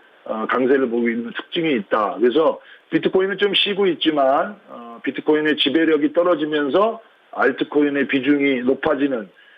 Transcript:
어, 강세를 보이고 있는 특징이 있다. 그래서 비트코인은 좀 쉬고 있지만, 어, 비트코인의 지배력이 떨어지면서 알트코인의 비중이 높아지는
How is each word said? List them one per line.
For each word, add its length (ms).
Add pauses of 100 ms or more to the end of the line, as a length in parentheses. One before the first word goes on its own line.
(240)
어, 260
강세를 400
보이고 180
있는 240
특징이 440
있다. 440
그래서 400 (300)
비트코인은 480
좀 160
쉬고 320
있지만, 720 (120)
어, 340
비트코인의 540
지배력이 560
떨어지면서 880 (300)
알트코인의 800
비중이 560
높아지는 680 (280)